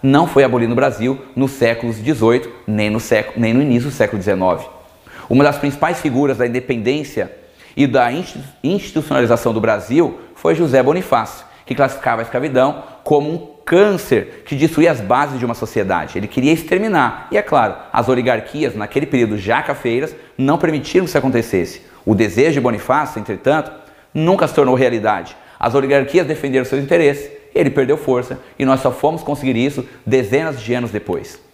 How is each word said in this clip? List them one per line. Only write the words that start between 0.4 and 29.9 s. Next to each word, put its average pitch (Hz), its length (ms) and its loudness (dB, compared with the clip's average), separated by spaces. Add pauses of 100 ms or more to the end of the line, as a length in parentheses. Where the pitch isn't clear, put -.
abolida 120 260 2
no 120 60 0
Brasil 127 440 0 (160)
nos 131 160 0
séculos 117 460 0
dezoito, 117 540 0 (160)
nem 107 220 0
no 110 100 -2
século, 110 400 -2
nem 113 140 2
no 131 80 4
início 131 280 2
do - 60 -10
século 107 240 0
dezenove. 92 480 0 (640)
Uma 131 160 6
das 143 120 2
principais 160 440 -2
figuras 135 360 0
da 123 80 0
independência 123 840 -4 (460)
e 139 100 4
da 120 240 2
insti-, 156 320 -8 (180)
institucionalização 135 920 0
do 107 80 -2
Brasil 113 580 0 (160)
foi 165 180 0
José 139 300 2
Bonifácio, 135 600 -2 (200)
que - 80 -6
classificava 117 480 -2
a - 20 -4
escravidão 139 600 0 (220)
como 151 260 2
um 170 220 -10 (120)
câncer 175 800 2
que - 80 -8
destruía 156 380 2
as 127 80 -2
bases 131 400 0
de 120 60 -2
uma 120 80 -4
sociedade. 95 680 -4
Ele 101 80 -6
queria 135 240 2
exterminar. 170 800 0
E, 208 60 0
é 208 40 2
claro, 117 340 0 (160)
as 117 180 0
oligarquias, 123 680 -2
naquele 107 300 -4
período 113 320 0
já 113 260 -2
cafeiras, 131 500 -4 (240)
não 139 200 2
permitiram 156 480 0
que 156 40 -8
isso - 80 0
acontecesse. 117 640 -2 (240)
O 104 80 4
desejo 110 380 2
de 143 80 0
Bonifácio, 123 580 -2
entretanto, 131 540 -2 (420)
nunca 170 320 2
se - 80 -4
tornou 131 220 4
realidade. 110 640 0 (200)
As 117 160 -2
oligarquias 139 540 2
defenderam 135 380 -2
seus 135 180 -2
interesses, 143 480 0 (240)
ele 208 140 2
perdeu 135 260 0
força, 123 440 -4 (200)
e 139 60 0
nós 131 160 2
só 127 100 0
fomos 156 320 -2
conseguir 135 320 -4
isso 131 320 -2 (180)